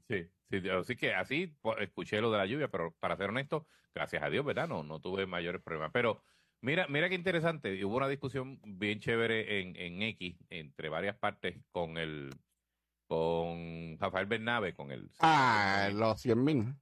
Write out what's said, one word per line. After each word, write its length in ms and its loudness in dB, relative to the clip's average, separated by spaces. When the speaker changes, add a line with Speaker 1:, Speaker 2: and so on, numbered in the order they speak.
Speaker 1:
sí, 220 -2
sí, 200 -2
así 260 0
que 180 0
así, 480 -2
pues, 200 0
escuché 400 -2
lo 100 2
de 60 4
la 80 4
lluvia, 240 -2
pero 300 -2
para 180 0
ser 140 0
honesto, 360 -4
gracias 300 -2
a 60 0
Dios, 160 0
¿verdad? 240 0
No, 120 -4
no 200 -8
tuve 240 -2
mayores 360 -4
problemas. 300 -4
Pero 320 2
mira, 260 0
mira 220 0
qué 60 0
interesante, 680 0
hubo 140 0
una 100 2
discusión 560 -6
bien 380 -2
chévere 580 2
en, 160 -6
en 260 -8
X, 360 -6
entre 380 -10
varias 300 -2
partes, 400 -4
con 240 -4
el, 360 -6
con 920 -2
Rafael 260 0
Bernabe, 480 -2
con 160 -12
el 300 -12
Speaker 2:
Ah, 680 6
Speaker 1:
Bernabe. 120 0
Speaker 2:
los 220 2
cien 200 4
mil. 400 2